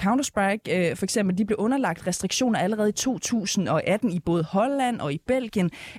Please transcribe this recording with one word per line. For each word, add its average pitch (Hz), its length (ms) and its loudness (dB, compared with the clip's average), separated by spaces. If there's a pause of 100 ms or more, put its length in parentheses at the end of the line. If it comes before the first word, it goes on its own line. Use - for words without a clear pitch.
Counter-Strike, 208 720 0
øh, 170 200 2
for - 100 -2
eksempel, 190 320 0
de 214 60 4
blev 202 140 0
underlagt 247 480 0
restriktioner 196 520 0
allerede 208 300 2
i 208 40 0
to 247 260 -2
tusind 202 500 0
og 151 200 2
atten 202 220 2
i 170 100 -2
både 170 240 0
Holland 240 560 0
og 143 120 -4
i 156 140 -4
Belgien, 226 440 0 (280)